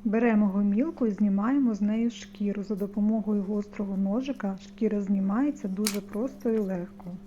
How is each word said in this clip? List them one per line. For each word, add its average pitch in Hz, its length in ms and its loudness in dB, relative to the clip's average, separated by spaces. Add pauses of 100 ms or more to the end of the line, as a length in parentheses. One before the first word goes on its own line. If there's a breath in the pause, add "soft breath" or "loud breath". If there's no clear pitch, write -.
Беремо 220 440 4
гомілку 202 600 2
і 214 40 2
знімаємо 214 640 2
з 202 80 -2
неї 220 280 2
шкіру. 202 540 -4
За 208 120 -4
допомогою 208 680 0
гострого 202 540 -4
ножика 196 640 -2
шкіра 208 400 -2
знімається 202 680 0
дуже 202 340 -2
просто 220 480 -6
і 226 80 2
легко. 190 480 -4 (220)